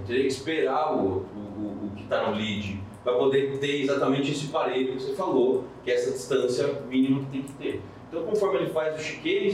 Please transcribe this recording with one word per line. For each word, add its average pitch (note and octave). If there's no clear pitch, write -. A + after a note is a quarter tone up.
teria B2+
que C3+
esperar D#3
o, G2
o, F#2
o, G#2
o G2
que -
tá -
no G#2
lead, G2+
pra B2+
poder C3+
ter C#3+
exatamente C#3
esse D3
parelho C3
que -
você C#3
falou, D3
que B2
é -
essa B2
distância C3
mínima C3+
que C3+
tem C3
que -
ter. -
Então, E3+
conforme G3+
ele D#3
faz D#3
o -
chicane, G3